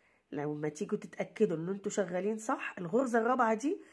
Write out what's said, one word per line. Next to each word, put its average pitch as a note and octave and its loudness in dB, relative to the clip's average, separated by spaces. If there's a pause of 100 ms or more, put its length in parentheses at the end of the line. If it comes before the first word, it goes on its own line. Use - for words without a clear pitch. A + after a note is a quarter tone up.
(320)
لما D3+ -2
تيجوا G3+ -2
تتأكدوا F#3 0
إن E3 -4
انتوا G3 -4
شغالين F#3+ 0
صح، - -4
الغرزة A3+ 2
الرابعة A#3 4
دي C#4 -2 (120)